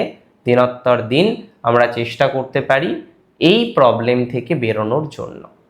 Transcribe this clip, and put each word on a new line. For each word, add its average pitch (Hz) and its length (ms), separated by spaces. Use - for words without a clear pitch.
দিনোত্তর 123 560
দিন 147 440
আমরা 120 240
চেষ্টা 117 400
করতে 135 340
পারি 156 400
এই 226 340
প্রবলেম 123 520
থেকে 123 300
বেরোনোর 117 540
জন্য। - 380